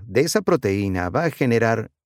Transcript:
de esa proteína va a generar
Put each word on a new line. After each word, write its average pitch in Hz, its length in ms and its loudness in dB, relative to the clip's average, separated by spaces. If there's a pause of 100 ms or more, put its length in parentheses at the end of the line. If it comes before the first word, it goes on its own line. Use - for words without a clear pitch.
de 113 160 0
esa 165 200 0
proteína 98 680 0
va 135 160 -2
a 160 40 -2
generar 113 640 0 (140)